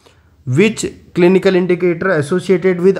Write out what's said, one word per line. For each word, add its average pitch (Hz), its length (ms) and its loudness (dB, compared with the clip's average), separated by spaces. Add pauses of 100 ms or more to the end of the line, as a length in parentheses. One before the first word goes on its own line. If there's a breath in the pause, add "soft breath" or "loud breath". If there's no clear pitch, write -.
(480 soft breath)
Which 165 380 0 (300)
clinical 185 400 2
indicator 180 580 -2
associated 175 680 -2
with 180 180 2